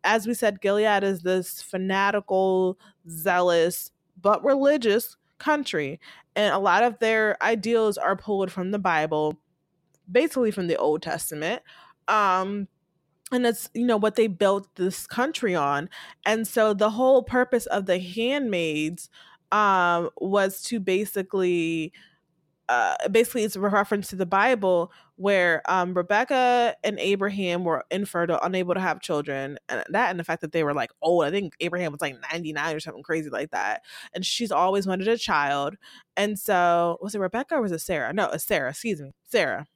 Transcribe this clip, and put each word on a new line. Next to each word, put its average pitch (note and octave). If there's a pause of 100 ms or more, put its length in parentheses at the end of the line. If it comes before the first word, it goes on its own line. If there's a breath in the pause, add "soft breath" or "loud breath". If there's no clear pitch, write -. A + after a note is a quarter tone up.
as G#3
we A#3+
said, G#3+
Gilead G3+
is G3
this F#3
fanatical, F#3+ (280 soft breath)
zealous, E3+ (300)
but G3+
religious C4+ (220)
country. F3+ (340 loud breath)
And G#3
a G3
lot G3
of A#3+
their A3
ideals A3
are F#3+
pulled G3
from F#3
the G#3
Bible, D#3 (680)
basically B3
from F#3
the E3
Old D3+
Testament. D#3+ (460 loud breath)
Um, G3 (640)
and B3
it's, -
you A#3
know, A#3
what G#3
they A#3
built G3
this F#3
country B3
on. C#3+ (340 loud breath)
And A3
so G#3+
the G#3
whole C4
purpose B3+
of F#3+
the F#3
handmaids, F3+ (420 loud breath)
um, F3+
was G3
to A#3
basically, F#3 (800 soft breath)
uh, A#2 (140)
basically A3+
it's G3+
a F#3+
reference G3+
to F#3+
the F#3
Bible G3 (240 soft breath)
where, F#3
um, F3+
Rebecca A#3+
and G#3
Abraham G3
were D#3+
infertile, F3
unable F3+
to F#3+
have F#3
children, C#3+ (120)
and B2
that, G3+
and F3+
the E3
fact E3
that D#3
they E3
were, C#3+
like, C3 (120)
old. E3+
I D3
think F#3+
Abraham E3+
was, D3
like, C#3 (140)
ninety-nine D#3
or D#3
something D3
crazy D#3+
like B2+
that. - (320 loud breath)
And F#3
she's A3
always F#3
wanted F#3+
a A#3
child. C#3+ (400 loud breath)
And G3+
so, F3
was G#3
it G3+
Rebecca A3
or B3+
was F#3+
it E3
Sarah? D3
No, F#3+
it's D#3
Sarah, C#3
excuse F#3
me, C#3 (120)
Sarah. D3+